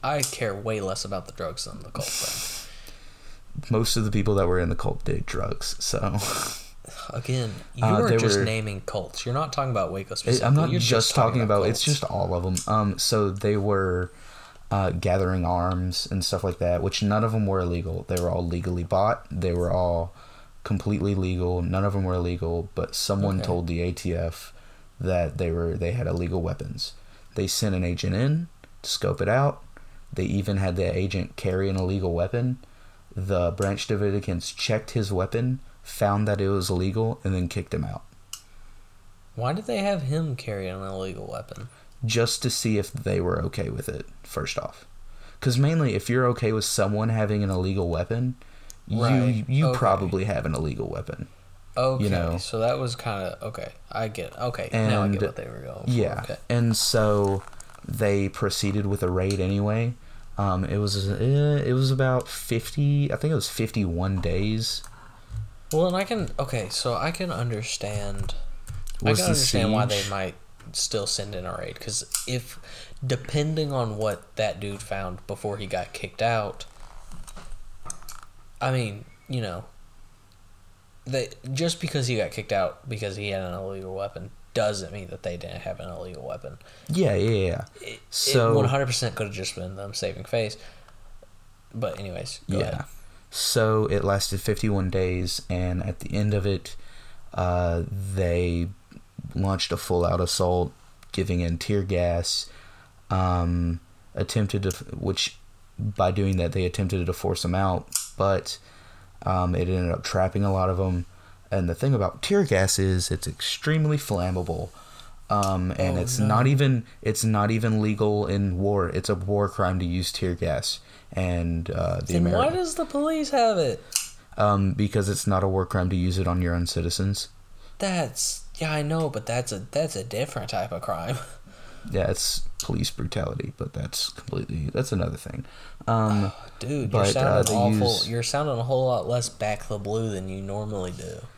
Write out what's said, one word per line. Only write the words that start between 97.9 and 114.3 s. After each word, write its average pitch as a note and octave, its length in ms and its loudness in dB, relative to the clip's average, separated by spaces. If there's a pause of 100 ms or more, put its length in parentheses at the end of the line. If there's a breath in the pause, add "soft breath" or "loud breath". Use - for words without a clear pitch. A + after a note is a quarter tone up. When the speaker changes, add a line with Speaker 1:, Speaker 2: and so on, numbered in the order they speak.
Speaker 2:
they F2+ 800 0 (640)
launched F#2+ 380 0
a E2+ 40 -2
full-out F2 440 2
assault, F2+ 500 2 (400)
giving F2+ 300 0
in E2+ 160 0
tear G2+ 260 0
gas, F2 600 0 (640 loud breath)
um, F2 720 2 (320)
attempted G2+ 500 0
to, G2 60 2 (260)
which, - 400 -2 (420)
by G2 340 2
doing G2 260 2
that, E2+ 160 2
they F#2+ 120 2
attempted F2+ 400 0
to F2+ 60 -2
force F#2 300 -2
them F2 140 0
out, F#2 340 2 (280)
but, G2 400 2 (640 loud breath)
um, F2+ 300 2
it F2 140 2
ended F2+ 240 2
up - 120 -2
trapping F#2+ 420 2
a G2 80 4
lot F#2+ 160 4
of F#2 100 0
'em. F2+ 260 2 (460 loud breath)
And F#2+ 160 2
the E2+ 80 0
thing C#3 180 2
about G2+ 280 0
tear G3+ 240 4
gas F#2+ 340 4
is F#2+ 320 2
it's - 160 -2
extremely D3+ 720 0
flammable, F2+ 720 -2 (600 loud breath)